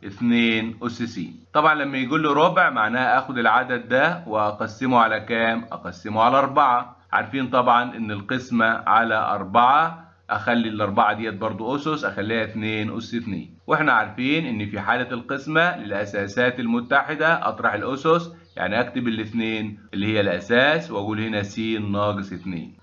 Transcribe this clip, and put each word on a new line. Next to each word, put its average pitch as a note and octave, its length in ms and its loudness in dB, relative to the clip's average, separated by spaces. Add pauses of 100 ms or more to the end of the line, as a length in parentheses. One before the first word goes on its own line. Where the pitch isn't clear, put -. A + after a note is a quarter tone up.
اتنين A2+ 800 0
أس A#2+ 200 -6
س؟" G2+ 180 -8 (320)
طبعا D3+ 220 4
لما C#3 240 -2
يقول C3+ 240 0
له D3 100 2
ربع E3+ 380 4
معناه A#2+ 480 2
آخد C3+ 200 -6
العدد A#2 500 2
ده D3 380 2
وأقسمه G#2+ 720 0
على A2 220 4
كام؟ A2+ 520 0
أقسمه G#2+ 500 -4
على B2+ 160 6
أربعة. C3 580 2 (160)
عارفين A2+ 340 0
طبعا B2 500 2
إن A2 140 -4
القسمة A2+ 560 0
على A2+ 480 2
أربعة A#2+ 920 2 (260)
أخلي A2+ 380 0
الأربعة G#2 440 2
ديت G#2+ 220 -4
برضو A2 420 -4
أسس، D3 280 -4
أخليها A2 400 -2
اتنين G#2+ 520 -4
أس A2+ 180 -10
اتنين. G2 400 -6 (120)
وإحنا D3+ 260 2
عارفين B2 540 0
إن G#2+ 200 -4
في G2+ 140 -6
حالة A#2+ 300 0
القسمة C#3+ 640 -2
للأساسات G#2 840 -2
المتحدة C#3 880 0
أطرح A2+ 240 -2
الأسس، C#3 600 0 (240)
يعني F#2+ 240 -2
أكتب B2 280 -2
الاتنين A2 680 -4 (160)
اللي G2+ 120 -2
هي A2 140 2
الأساس A#2 720 2
وأقول G#2+ 300 -4
هنا G#2+ 220 -2
س G2+ 160 -8 (320)
ناقص G2+ 420 -2
اتنين، F2 500 -10